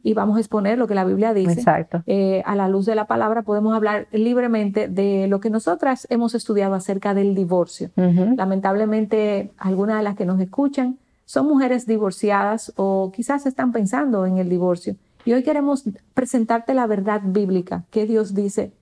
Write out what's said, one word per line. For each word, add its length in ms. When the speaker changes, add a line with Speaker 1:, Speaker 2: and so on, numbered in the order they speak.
Speaker 1:
y 100
vamos 240
a 40
exponer 360
lo 100
que 60
la 100
Biblia 300
dice. 200
Speaker 2:
Exacto. 520
Speaker 1:
Eh, 400
a 100
la 140
luz 160
de 80
la 120
palabra 360
podemos 340
hablar 360
libremente 760
de 400
lo 120
que 100
nosotras 600
hemos 240
estudiado 400
acerca 400
del 180
divorcio. 640
Speaker 2:
Ujú. 400
Speaker 1:
Lamentablemente, 1200
algunas 400
de 60
las 120
que 100
nos 140
escuchan 600
son 200
mujeres 400
divorciadas 880
o 380
quizás 340
están 240
pensando 560
en 100
el 100
divorcio. 480
Y 80
hoy 80
queremos 420
presentarte 640
la 100
verdad 380
bíblica, 680
qué 160
Dios 300
dice 460